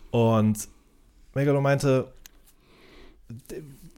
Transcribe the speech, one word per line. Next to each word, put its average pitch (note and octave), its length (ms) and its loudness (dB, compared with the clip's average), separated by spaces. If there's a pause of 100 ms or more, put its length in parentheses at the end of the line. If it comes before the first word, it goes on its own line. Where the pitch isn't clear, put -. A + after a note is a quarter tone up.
(100)
Und A2 580 2 (680)
Megalo C#3+ 260 0
meinte, C#3 540 0 (1120)
d-, - 340 -16 (360)